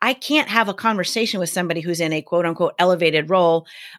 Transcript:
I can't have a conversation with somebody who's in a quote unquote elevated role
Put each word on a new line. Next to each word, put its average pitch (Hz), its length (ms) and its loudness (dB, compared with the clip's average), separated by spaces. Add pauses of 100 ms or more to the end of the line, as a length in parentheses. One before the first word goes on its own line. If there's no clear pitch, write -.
I 247 100 0
can't 285 360 -2
have 214 200 0
a 185 60 -4
conversation 214 680 -2
with 170 80 -4
somebody 165 320 -4
who's 165 200 -4
in 156 120 0
a 156 100 -2
quote 175 220 0
unquote 170 340 -2
elevated 165 520 2
role 170 360 4 (320)